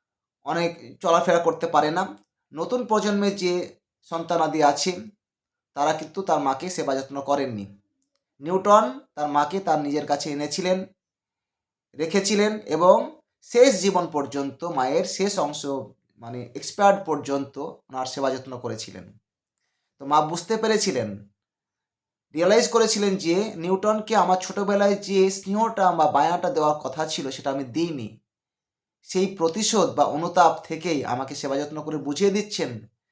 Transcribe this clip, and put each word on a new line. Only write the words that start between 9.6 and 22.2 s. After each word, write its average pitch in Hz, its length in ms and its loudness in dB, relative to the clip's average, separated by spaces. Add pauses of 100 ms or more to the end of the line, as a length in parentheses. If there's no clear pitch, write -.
তার 156 200 0
নিজের 143 260 -4
কাছে 143 240 -2
এনেছিলেন, 175 560 -2 (1120)
রেখেছিলেন 202 600 2
এবং 185 600 4 (220)
শেষ 240 380 6
জীবন 180 260 2
পর্যন্ত, 139 580 -4
মায়ের 147 400 0
শেষ 196 340 -2
অংশ 147 280 -4 (500)
মানে 120 380 -14
এক্সপায়ার্ড 196 500 2
পর্যন্ত 139 540 -4
ওনার 131 480 -10
সেবা 135 240 -2
যত্ন 131 300 -8
করেছিলেন। 107 580 -12 (800)
তো 135 80 -14
মা 151 140 4
বুঝতে 170 360 -2
পেরেছিলেন, 175 720 -2 (1080)